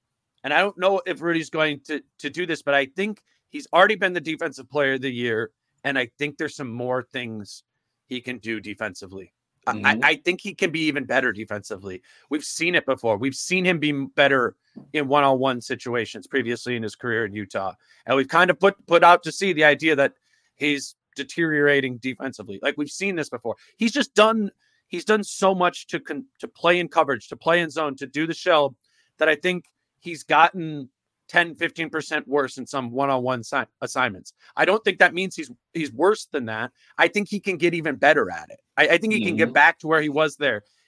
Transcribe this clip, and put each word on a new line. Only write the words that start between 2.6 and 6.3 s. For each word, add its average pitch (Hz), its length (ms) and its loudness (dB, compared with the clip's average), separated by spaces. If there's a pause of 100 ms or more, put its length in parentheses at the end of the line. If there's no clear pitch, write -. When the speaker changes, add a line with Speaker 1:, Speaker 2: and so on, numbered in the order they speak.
Speaker 1:
but 143 120 0
I 139 120 4
think 202 360 -6 (260)
he's 143 240 -12
already 202 240 6
been 185 160 0
the 175 80 -4
defensive 151 500 -8
player 139 240 0
of 127 80 -4
the 135 80 -4
year, 117 400 -2 (340)
and 139 140 -2
I 123 200 -4
think 147 200 -6